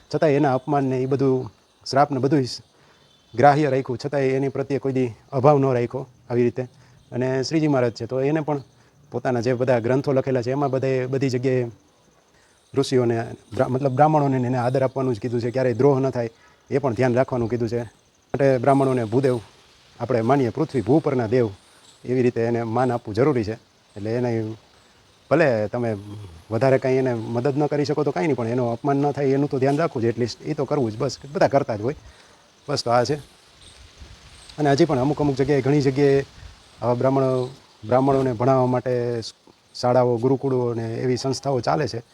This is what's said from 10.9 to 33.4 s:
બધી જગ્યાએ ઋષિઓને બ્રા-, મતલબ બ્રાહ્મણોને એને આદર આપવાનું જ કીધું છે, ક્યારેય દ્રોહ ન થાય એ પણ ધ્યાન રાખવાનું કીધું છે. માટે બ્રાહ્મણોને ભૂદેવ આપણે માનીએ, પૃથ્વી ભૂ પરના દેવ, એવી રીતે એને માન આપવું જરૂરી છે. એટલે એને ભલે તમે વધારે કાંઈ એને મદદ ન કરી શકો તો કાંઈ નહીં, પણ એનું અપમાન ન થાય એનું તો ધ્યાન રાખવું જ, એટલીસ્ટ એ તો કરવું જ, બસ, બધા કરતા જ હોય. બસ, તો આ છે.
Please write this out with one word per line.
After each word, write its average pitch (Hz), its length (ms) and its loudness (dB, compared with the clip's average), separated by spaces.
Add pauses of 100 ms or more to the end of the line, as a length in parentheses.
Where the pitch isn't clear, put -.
બધી 131 240 -2
જગ્યાએ 127 400 0 (1040)
ઋષિઓને 120 520 0 (280)
બ્રા-, 127 140 0
મતલબ 131 240 -2
બ્રાહ્મણોને 143 440 4
એને 127 220 -2
આદર 127 240 0
આપવાનું 131 320 -2
જ 104 60 -8
કીધું 120 200 -2
છે, 120 100 -2
ક્યારેય 127 240 0
દ્રોહ 131 240 4
ન 135 120 0
થાય 120 200 -4 (400)
એ 127 80 0
પણ 135 160 0
ધ્યાન 123 200 2
રાખવાનું 123 340 0
કીધું 117 200 -2
છે. 117 140 -4
માટે - 760 -2
બ્રાહ્મણોને 131 460 2
ભૂદેવ 123 360 0 (600)
આપણે 135 200 0
માનીએ, 131 280 2
પૃથ્વી 135 320 -2
ભૂ 127 180 2
પરના 135 280 0
દેવ, 117 220 2 (560)
એવી 127 180 0
રીતે 120 180 0
એને 117 220 0
માન 120 300 -2
આપવું 113 220 -6
જરૂરી 123 300 2
છે. 98 80 -6 (440)
એટલે 104 140 -8
એને 113 440 -2 (760)
ભલે 135 360 2
તમે 117 300 -4 (540)
વધારે 131 280 2
કાંઈ 131 160 0
એને 131 200 0
મદદ 120 440 -2
ન 147 80 2
કરી 147 180 -2
શકો 147 200 -2
તો 147 60 0
કાંઈ 175 160 -2
નહીં, 143 100 0
પણ 113 120 -4
એનું 120 240 0
અપમાન 143 240 -2
ન 143 140 2
થાય 143 160 -2
એનું 135 240 0
તો 139 80 -2
ધ્યાન 135 180 2
રાખવું 156 260 -2
જ, 117 40 0
એટલીસ્ટ 117 360 -2
એ 151 120 -6
તો 151 100 -4
કરવું 123 280 -2
જ, 107 60 -12
બસ, 131 180 -4 (160)
બધા 175 160 2
કરતા 131 280 0
જ 98 40 -8
હોય. 123 140 -4 (760)
બસ, 143 160 -4
તો 120 60 -2
આ 123 140 4
છે. 131 100 -2 (1400)